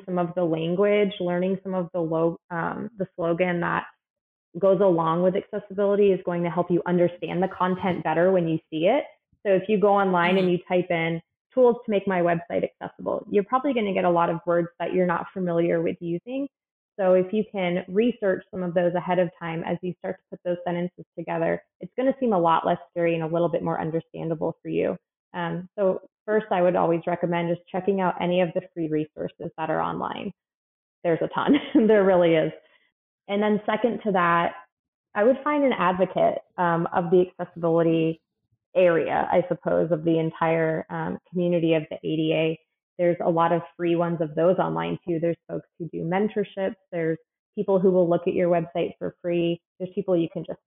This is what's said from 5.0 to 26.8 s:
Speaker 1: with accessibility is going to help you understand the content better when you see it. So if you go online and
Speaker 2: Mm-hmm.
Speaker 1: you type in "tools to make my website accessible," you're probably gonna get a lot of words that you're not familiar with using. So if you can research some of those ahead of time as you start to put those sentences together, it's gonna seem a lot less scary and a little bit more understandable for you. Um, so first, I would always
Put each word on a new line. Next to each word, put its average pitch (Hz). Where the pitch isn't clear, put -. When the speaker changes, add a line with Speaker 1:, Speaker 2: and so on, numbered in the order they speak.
Speaker 1:
with 185
accessibility 202
is 185
going 175
to 170
help 175
you 175
understand 175
the 190
content 185
better 165
when 180
you 160
see 160
it. 254
So 202
if 185
you 214
go 202
online 185
and 185
Speaker 2:
Mm-hmm. -
Speaker 1:
you 175
type 180
in 165
"tools 240
to 220
make 196
my 185
website 170
accessible," -
you're 196
probably 254
gonna 208
get 185
a 180
lot 170
of 170
words 170
that 170
you're 185
not 175
familiar 170
with 180
using. 233
So 185
if 185
you 214
can 180
research 196
some 190
of 175
those 175
ahead 175
of 180
time 165
as 175
you 180
start -
to -
put 196
those 175
sentences 175
together, 170
it's -
gonna 262
seem 240
a 185
lot 165
less 175
scary 170
and 165
a 160
little 170
bit 165
more 165
understandable 165
for -
you. 180
Um, 175
so 190
first, 214
I 185
would 180
always 170